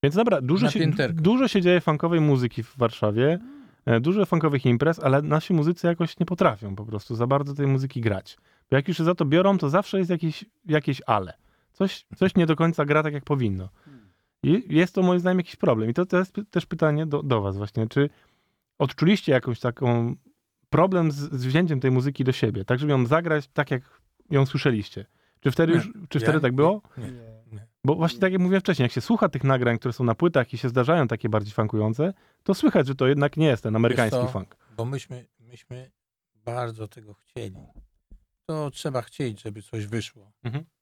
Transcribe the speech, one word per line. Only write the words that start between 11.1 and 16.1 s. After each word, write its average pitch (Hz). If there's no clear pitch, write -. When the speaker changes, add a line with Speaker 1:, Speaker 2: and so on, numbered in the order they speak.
Speaker 1:
Coś, -
coś 185
nie 175
do 156
końca 165
gra 147
tak, 151
jak 143
powinno. 101
Speaker 3:
Hmm. 117
Speaker 1:
I 160
jest 175
to 190
moim 180
zdaniem 185
jakiś -
problem. 113
I 120
to, 175
to 185